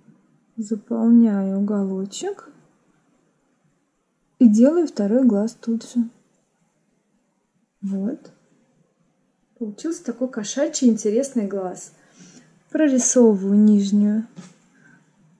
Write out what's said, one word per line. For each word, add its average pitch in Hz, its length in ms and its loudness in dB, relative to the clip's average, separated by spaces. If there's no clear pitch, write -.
Заполняю 226 1040 0
уголочек. 202 920 -6
И 247 100 6
делаю 277 380 4
второй 220 380 -2
глаз 214 340 0
тут 226 260 -8
же. 233 260 -6
Вот. 196 520 -8
Получился 247 460 -10
такой 247 240 -8
кошачий 262 600 -4
интересный 220 580 -2
глаз. 190 460 -10
Прорисовываю 240 840 2
нижнюю 208 720 2